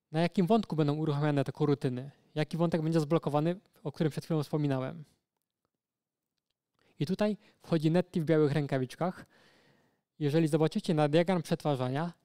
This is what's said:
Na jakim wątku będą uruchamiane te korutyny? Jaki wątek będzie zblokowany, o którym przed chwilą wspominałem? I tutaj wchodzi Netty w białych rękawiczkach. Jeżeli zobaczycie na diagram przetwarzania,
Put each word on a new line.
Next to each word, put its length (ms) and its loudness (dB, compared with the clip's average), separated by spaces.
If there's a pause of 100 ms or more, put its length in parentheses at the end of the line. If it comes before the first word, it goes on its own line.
(120)
Na 100 0
jakim 260 0
wątku 280 2
będą 200 2
uruchamiane 480 0
te 80 -4
korutyny? 600 -2 (240)
Jaki 220 -4
wątek 240 0
będzie 180 0
zblokowany, 600 0 (240)
o 80 -6
którym 200 -2
przed 140 -10
chwilą 180 -2
wspominałem? 600 -4 (2000)
I 60 0
tutaj 320 -2 (240)
wchodzi 300 0
Netty 300 0
w 40 -4
białych 260 4
rękawiczkach. 720 -4 (960)
Jeżeli 280 2
zobaczycie 460 0
na 140 2
diagram 340 2
przetwarzania, 720 -2 (120)